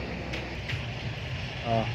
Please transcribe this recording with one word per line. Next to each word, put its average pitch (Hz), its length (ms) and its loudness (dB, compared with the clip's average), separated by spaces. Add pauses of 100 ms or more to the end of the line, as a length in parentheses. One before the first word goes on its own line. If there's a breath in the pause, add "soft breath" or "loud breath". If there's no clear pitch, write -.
(1700)
Oh. 113 240 6